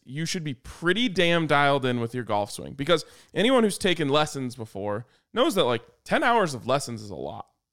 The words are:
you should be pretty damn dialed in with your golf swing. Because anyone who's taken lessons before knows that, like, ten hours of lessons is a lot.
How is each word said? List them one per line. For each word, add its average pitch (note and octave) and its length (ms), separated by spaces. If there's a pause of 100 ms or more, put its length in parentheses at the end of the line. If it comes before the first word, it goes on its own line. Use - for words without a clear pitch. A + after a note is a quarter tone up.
you D3+ 220
should E3+ 180
be D3+ 100
pretty F#3 560
damn E3+ 380
dialed C#3+ 380
in B2 140
with A#2 160
your B2 80
golf G2+ 280
swing. - 220
Because D3 320 (280)
anyone A#3+ 300
who's G3+ 140
taken E3 320
lessons C#3 460
before G#2 500 (280)
knows B3+ 220
that, F3+ 100
like, A#2+ 180 (200)
ten C4 200
hours A3+ 300
of G#2 140
lessons B2 340
is G#2 80
a F#2 60
lot. D2+ 320 (260)